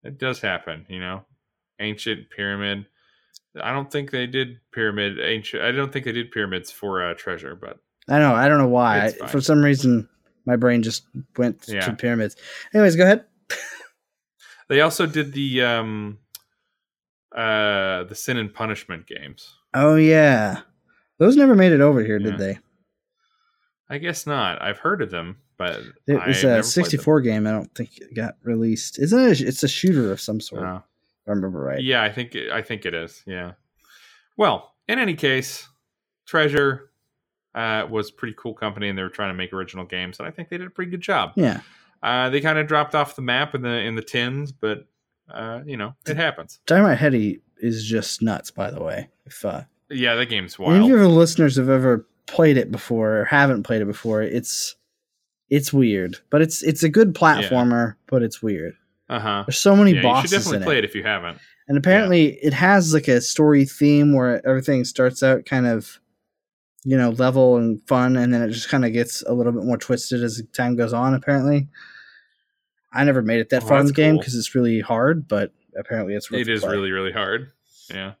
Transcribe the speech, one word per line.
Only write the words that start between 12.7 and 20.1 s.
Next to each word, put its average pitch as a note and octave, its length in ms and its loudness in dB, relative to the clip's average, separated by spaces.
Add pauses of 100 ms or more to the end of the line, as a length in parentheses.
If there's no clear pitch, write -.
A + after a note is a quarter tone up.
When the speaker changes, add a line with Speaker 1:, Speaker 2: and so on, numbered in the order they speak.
Speaker 2:
Anyways, G3+ 220 6
go F3 80 4
ahead. G3+ 220 4 (240)
<laughs> - 80 -8 (1120)
Speaker 1:
They C3+ 100 4
also D#3+ 260 2
did D3+ 280 -4
the, C3+ 280 -2
um, A2 580 -4 (1160)
uh, G#2 680 -2
the G#2 100 -16
Sin B2+ 220 -6
and G#2 140 -6
Punishment G2 540 -10
games. - 480 -20 (200)
Speaker 2:
Oh, D3+ 240 4
yeah. D3 640 4 (580)